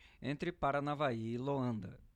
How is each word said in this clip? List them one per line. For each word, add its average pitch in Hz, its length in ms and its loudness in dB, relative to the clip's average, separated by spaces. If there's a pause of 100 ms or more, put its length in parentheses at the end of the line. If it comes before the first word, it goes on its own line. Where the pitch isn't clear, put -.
(200)
entre 147 300 -2
Paranavaí 139 840 0
e 120 40 0
Loanda. 123 640 0 (160)